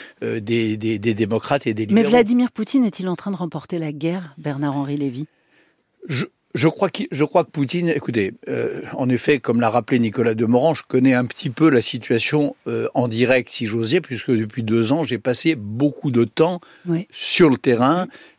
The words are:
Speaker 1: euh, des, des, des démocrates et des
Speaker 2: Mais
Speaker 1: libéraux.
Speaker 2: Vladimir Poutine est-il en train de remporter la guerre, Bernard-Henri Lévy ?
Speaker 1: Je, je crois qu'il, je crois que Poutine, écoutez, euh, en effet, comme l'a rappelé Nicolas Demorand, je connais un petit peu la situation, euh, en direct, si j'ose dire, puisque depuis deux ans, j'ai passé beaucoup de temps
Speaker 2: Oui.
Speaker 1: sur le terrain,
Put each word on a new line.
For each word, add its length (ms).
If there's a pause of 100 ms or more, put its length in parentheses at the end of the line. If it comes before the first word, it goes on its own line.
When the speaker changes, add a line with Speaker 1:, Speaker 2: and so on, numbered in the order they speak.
(220)
Speaker 1:
euh, 160
des, 380
des, 220
des 160
démocrates 520
et 60
des 140
Speaker 2:
Mais 160
Speaker 1:
libéraux. 80
Speaker 2:
Vladimir 420
Poutine 320
est-il 240
en 80
train 140
de 60
remporter 420
la 140
guerre, 440
Bernard-Henri 600
Lévy ? 280 (840)
Speaker 1:
Je, 180 (280)
je 140
crois 220
qu'il, 200
je 140
crois 200
que 60
Poutine, 380
écoutez, 460 (140)
euh, 340 (120)
en 140
effet, 300
comme 240
l'a 80
rappelé 280
Nicolas 360
Demorand, 400
je 120
connais 280
un 100
petit 240
peu 220
la 100
situation, 760 (120)
euh, 260
en 160
direct, 420
si 140
j'ose 260
dire, 120
puisque 280
depuis 340
deux 280
ans, 120
j'ai 140
passé 360
beaucoup 560
de 140
temps 360 (260)
Speaker 2:
Oui. 240
Speaker 1:
sur 380
le 80
terrain, 520 (300)